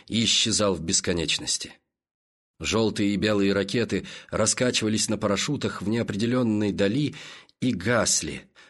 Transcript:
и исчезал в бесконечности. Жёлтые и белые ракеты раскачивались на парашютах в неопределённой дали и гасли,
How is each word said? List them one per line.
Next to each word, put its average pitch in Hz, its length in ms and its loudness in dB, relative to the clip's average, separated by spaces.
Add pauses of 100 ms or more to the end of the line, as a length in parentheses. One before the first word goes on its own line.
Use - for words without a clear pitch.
и 113 160 0
исчезал 101 500 2
в 80 60 -4
бесконечности. - 920 -2 (840)
Жёлтые 104 560 0
и - 20 0
белые 101 360 2
ракеты 101 540 -2 (240)
раскачивались 110 800 0
на 107 100 -2
парашютах 101 640 -2
в 92 60 -4
неопределённой 110 840 0
дали 107 420 0 (460)
и 123 120 0
гасли, 87 760 0 (220)